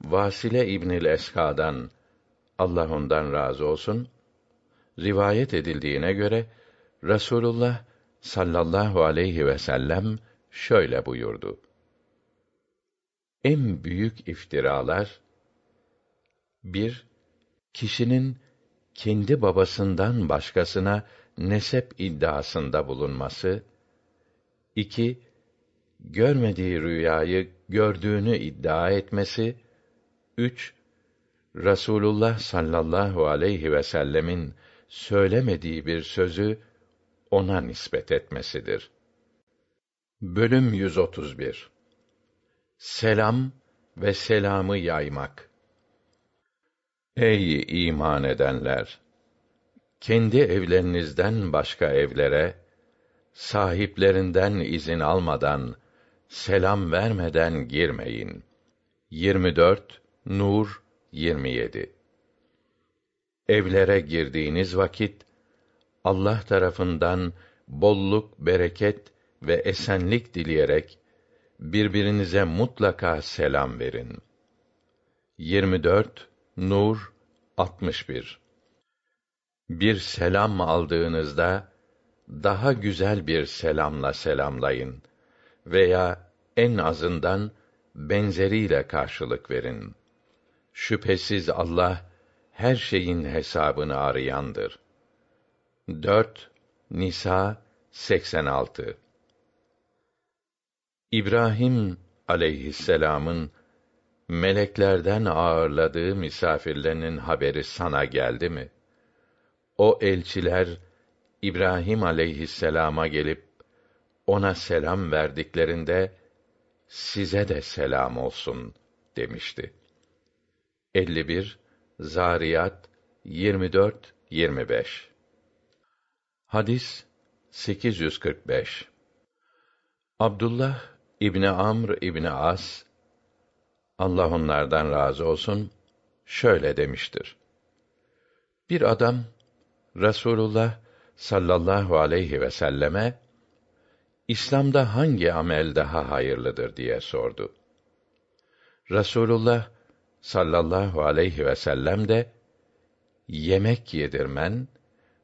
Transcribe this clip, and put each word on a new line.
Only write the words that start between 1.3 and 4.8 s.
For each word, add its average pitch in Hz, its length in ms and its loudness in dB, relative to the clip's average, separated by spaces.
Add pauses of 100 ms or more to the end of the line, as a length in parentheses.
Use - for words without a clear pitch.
Allah 87 360 0
ondan 73 400 0
razı 69 320 -2
olsun, 107 420 -4 (920)